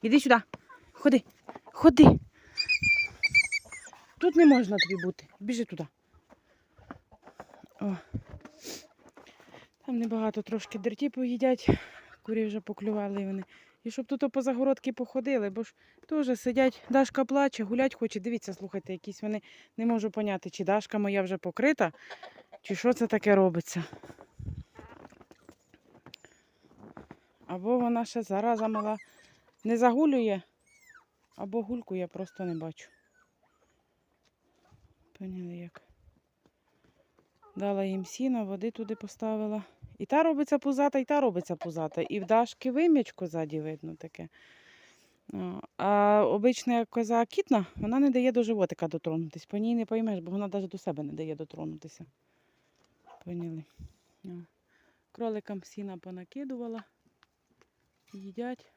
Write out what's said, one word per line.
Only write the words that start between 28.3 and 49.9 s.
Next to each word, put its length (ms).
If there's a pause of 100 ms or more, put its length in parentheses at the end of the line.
мала, 300 (680)
не 140
загулює, 640 (920)
або 260
гульку 340
я 120
просто 380
не 100
бачу. 340 (2250)
Поняли 380
як. 240 (1700)
Дала 280
їм 220
сіна, 380
води 280
туди 240
поставила. 680 (380)
І 40
та 180
робиться 360
пузата, 400
і 60
та 160
робиться 340
пузата. 460
І 180
в 60
Дашки 460
вим'ячко 560
ззаді 340
видно 340
таке. 340 (1040)
О, 280 (160)
а 480
обична 600
коза 400
кітна, 400 (100)
вона 240
не 100
дає 220
до 120
животика 440
дотронутись. 580
По 120
ній 180
не 100
поймеш, 340